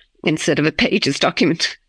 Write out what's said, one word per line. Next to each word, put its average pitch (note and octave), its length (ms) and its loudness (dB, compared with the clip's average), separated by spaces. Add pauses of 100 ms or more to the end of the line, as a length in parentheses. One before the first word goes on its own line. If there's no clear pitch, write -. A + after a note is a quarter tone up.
(240)
instead D#3 340 0
of D3 80 2
a D#3 60 0
Pages - 460 0
document, - 580 0 (120)